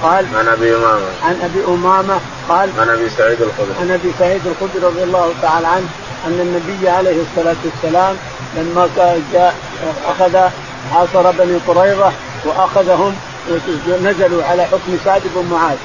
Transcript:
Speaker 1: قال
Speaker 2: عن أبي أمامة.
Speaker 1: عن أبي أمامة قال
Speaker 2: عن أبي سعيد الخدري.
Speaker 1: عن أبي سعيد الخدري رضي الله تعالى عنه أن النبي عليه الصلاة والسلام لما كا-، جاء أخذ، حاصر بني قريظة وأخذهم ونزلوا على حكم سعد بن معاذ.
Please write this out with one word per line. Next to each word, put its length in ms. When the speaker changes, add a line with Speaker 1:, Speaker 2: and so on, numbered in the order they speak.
Speaker 1:
قال 220
Speaker 2:
عن 120
أبي 280
أمامة. 300
Speaker 1:
عن 200
أبي 240
أمامة 520
قال 200
Speaker 2:
عن 100
أبي 200
سعيد 320
الخدري. 400
Speaker 1:
عن 100
أبي 280
سعيد 260
الخدري 420
رضي 160
الله 380
تعالى 260
عنه 200
أن 120
النبي 500
عليه 320
الصلاة 340
والسلام 500
لما 400
كا-، 360
جاء 220
أخذ، 300
حاصر 380
بني 360
قريظة 440
وأخذهم 680
ونزلوا 560
على 200
حكم 420
سعد 160
بن 160
معاذ. 340